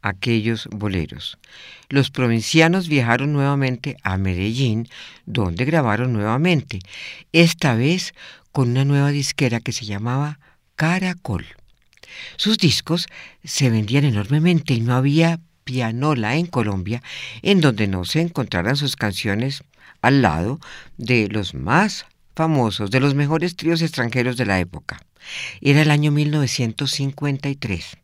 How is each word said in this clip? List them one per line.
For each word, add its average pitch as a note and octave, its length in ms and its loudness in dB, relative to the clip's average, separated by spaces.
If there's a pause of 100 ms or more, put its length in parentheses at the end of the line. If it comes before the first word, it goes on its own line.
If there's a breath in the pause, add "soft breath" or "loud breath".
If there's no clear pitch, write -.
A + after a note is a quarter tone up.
aquellos A2 680 -2
boleros. G2 640 -6 (500 loud breath)
Los C3+ 220 2
provincianos D#3+ 760 2
viajaron C3 440 2
nuevamente C#3 680 0
a F#2+ 140 -2
Medellín, G#2+ 720 -2 (380 loud breath)
donde F#2+ 380 -2
grabaron B2+ 480 0
nuevamente, A#2+ 680 0 (520 loud breath)
esta E3 440 4
vez D#3 360 0 (380 loud breath)
con B2 200 0
una C3 140 2
nueva C#3+ 260 2
disquera C#3 500 -2
que A#2+ 100 -8
se A2+ 140 -6
llamaba B2 560 -4 (340 soft breath)
Caracol. F3 720 -2 (880 loud breath)
Sus A3 240 0
discos E3+ 480 2 (380 loud breath)
se C3+ 260 0
vendían A2+ 340 2
enormemente C#3+ 680 2
y A#2 60 0
no A#2+ 160 2
había D#3+ 420 2 (240)
pianola B2 720 -2
en E3+ 120 0
Colombia G#2+ 580 -4 (380 loud breath)
en G3 180 4
donde A2 260 2
no F#2 180 -2
se D3+ 160 -2
encontraran B2+ 540 -2
sus C#3+ 220 -4
canciones A2 680 -4 (400 loud breath)
al C3+ 200 4
lado F#2+ 360 0 (400 loud breath)
de A2+ 300 2
los G2+ 260 -4
más C#3+ 520 0 (280)
famosos, D3+ 560 0
de B2+ 80 2
los C#3 160 2
mejores D#3+ 400 0
tríos E3 260 0
extranjeros B2+ 560 -2
de A#2+ 100 0
la G2 120 2
época. - 420 -6 (600 loud breath)
Era C#3+ 220 4
el D3+ 80 4
año D3 200 4
mil D3 200 2
novecientos C3 640 -2
cincuenta C#3 580 -4
y C#3 40 -4
tres G#2 500 -8